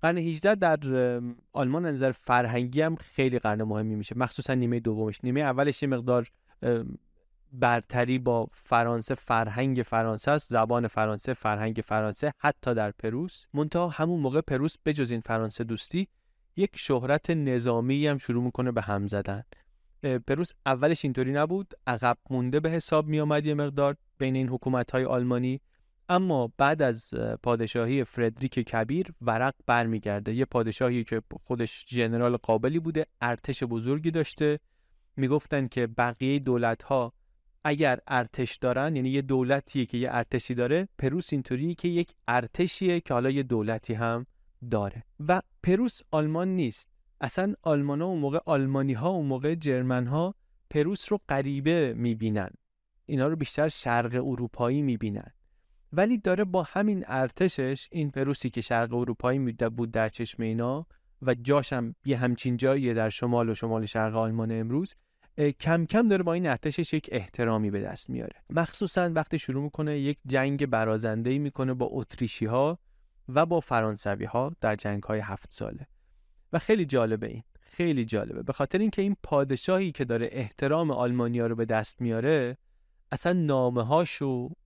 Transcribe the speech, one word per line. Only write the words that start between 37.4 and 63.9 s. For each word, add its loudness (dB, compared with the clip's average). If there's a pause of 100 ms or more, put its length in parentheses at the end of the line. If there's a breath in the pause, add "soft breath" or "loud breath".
اگر 2
ارتش -2
دارن، 0
یعنی 0
یه 0
دولتیه 0
که -4
یه -2
ارتشی -2
داره، 0 (100)
پروس -2
اینطوریه -2
که -4
یک 0 (140)
ارتشیه 0
که -4
حالا 2
یه 0
دولتی -2
هم -2 (460)
داره. -2 (240)
و 4 (220)
پروس 2 (120)
آلمان 0
نیست. -2 (320)
اصلاً -2
آلمانا 0
اون -2
موقع، 0
آلمانی‌ها 2
اون 0
موقع، 0
جرمن‌ها 0 (340)
پروس 0
رو 0 (100)
غریبه 2
می‌بینن. -2 (560)
اینا 0
رو -2
بیشتر 0
شرق 0
اروپایی 0
می‌بینن. -2 (600)
ولی 4
داره 2
با 0
همین 0
ارتشش، 0
این -2
پروسی -2
که -6
شرق 0
اروپایی 0
می‌د-، -2
بود -4
در 0
چشم -8
اینا -2 (340)
و 2
جاش 0
هم -4 (100)
یه 0
همچین 0
جاییه 2
در 2
شمال 0
و -2
شمال -2
شرق -2